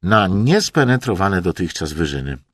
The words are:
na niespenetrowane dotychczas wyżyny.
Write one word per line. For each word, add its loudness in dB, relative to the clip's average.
na 4
niespenetrowane 2
dotychczas -4
wyżyny. -4